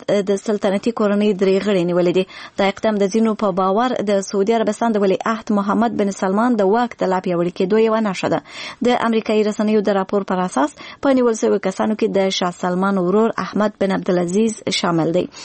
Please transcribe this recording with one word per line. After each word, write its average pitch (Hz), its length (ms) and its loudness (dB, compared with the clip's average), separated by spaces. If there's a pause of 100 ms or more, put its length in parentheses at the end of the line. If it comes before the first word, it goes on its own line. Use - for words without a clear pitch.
(280)
د 202 140 0
سلطنتي 202 580 -2
کورنۍ 208 400 2
درې 190 160 4 (100)
غړي 196 220 2
نیولې 175 300 2
دي. 185 60 2 (360)
دا 196 120 2
اقدام 214 280 -2
د 196 160 2
ځینو 220 160 2 (100)
په 208 160 0
باور 208 380 0 (140)
د 196 180 2
سعودي 202 300 0
عربستان 220 380 0
د 202 80 0
ولیعهد 214 540 -2
محمد 208 420 0
بن 202 200 0
سلمان 214 420 0
د 190 120 4
واک 240 280 0
د 185 100 0
لا 185 140 0
پیاوړي 175 320 0
کېدو 196 300 2
یوه 220 180 2
نښه 180 280 -4
ده. 156 60 0 (480)
د 247 80 4 (120)
امریکایي 220 400 2
رسنیو 214 420 0
د 196 80 2
راپور 196 320 -2
پر 185 160 2
اساس 262 320 -2 (240)
په 269 160 4
نیول 240 240 4
شویو 214 240 2
کسانو 214 340 -2
کې 220 80 2 (120)
د 190 180 2
شاه 180 240 -2
سلمان 190 420 0
ورور 214 400 2
احمد 202 400 -2
بن 190 140 0
عبدالعزیز 180 680 0 (160)
شامل 165 380 0
دی. 175 80 0 (200)